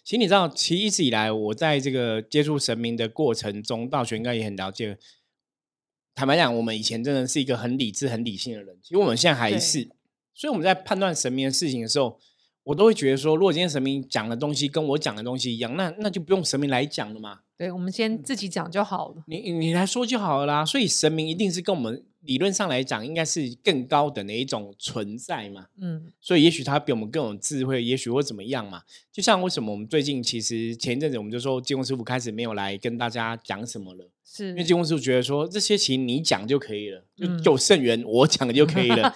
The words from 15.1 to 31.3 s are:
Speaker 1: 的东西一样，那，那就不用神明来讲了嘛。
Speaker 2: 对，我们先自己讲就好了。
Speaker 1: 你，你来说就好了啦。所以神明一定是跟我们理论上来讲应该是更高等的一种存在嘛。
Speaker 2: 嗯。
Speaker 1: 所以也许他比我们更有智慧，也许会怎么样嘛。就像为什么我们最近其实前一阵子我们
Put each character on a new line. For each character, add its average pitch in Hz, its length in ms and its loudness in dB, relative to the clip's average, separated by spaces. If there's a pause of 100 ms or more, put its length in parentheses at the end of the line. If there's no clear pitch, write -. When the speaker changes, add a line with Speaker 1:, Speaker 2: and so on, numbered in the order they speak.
Speaker 1:
的 107 80 -8
东 123 160 -4
西 120 160 -4
一 113 40 -6
样， 120 180 -4
那， 175 220 -2
那 214 120 -4
就 180 100 -6
不 165 120 -2
用 185 120 2
神 139 140 -2
明 143 100 0
来 131 160 2
讲 110 300 -6
了 110 60 -14
嘛。 104 220 -14 (140)
Speaker 2:
对， 180 140 -6
我 180 80 -8
们 185 140 -4
先 220 280 -2
自 254 140 -6
己 202 140 -6
讲 170 200 -6
就 190 140 0
好 180 280 -6
了。 156 180 -18
Speaker 1:
你， 180 240 -8
你 165 200 0
来 180 140 4
说 240 180 0
就 233 140 0
好 156 220 0
了 143 60 0
啦。 147 200 2
所 269 140 0
以 190 80 4
神 156 240 2
明 160 160 -2
一 160 80 -2
定 202 160 2
是 175 100 -6
跟 196 140 0
我 139 40 -2
们 117 240 -4 (240)
理 131 80 2
论 190 160 2
上 185 160 -2
来 131 160 0
讲 113 200 -4
应 151 100 -8
该 165 100 0
是 135 400 -4
更 135 220 2
高 147 240 4
等 101 160 -6
的 101 80 -6
一 123 100 -2
种 104 340 -6
存 107 380 -6
在 123 320 -8
嘛。 98 200 -16 (120)
Speaker 2:
嗯。 165 400 -8
Speaker 1:
所 180 160 2
以 151 80 8
也 170 60 8
许 147 120 -2
他 139 160 2
比 143 140 -2
我 117 40 0
们 110 140 -6
更 147 140 -2
有 107 120 -4
智 131 280 -4
慧， 131 180 0
也 123 140 0
许 120 140 -4
会 139 120 2
怎 117 140 -8
么 98 80 -12
样 117 240 -6
嘛。 90 140 -16 (280)
就 202 120 -10
像 196 180 4
为 180 80 0
什 160 140 -4
么 107 100 -4
我 101 40 -6
们 107 120 -8
最 151 140 2
近 135 200 -2
其 117 160 -4
实 113 380 -4
前 120 180 -2
一 135 60 -2
阵 156 100 0
子 127 60 -4
我 107 60 -6
们 104 100 -8